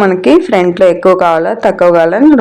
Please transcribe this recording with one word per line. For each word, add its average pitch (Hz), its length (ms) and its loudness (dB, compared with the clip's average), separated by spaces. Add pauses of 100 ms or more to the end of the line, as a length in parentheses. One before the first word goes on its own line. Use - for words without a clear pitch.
మనకి 190 320 0 (140)
ఫ్రంట్లో 180 460 0
ఎక్కువ 180 200 0 (100)
కావాలా 170 300 -2 (120)
తక్కువ 190 300 0
కావాలని 180 340 2 (120)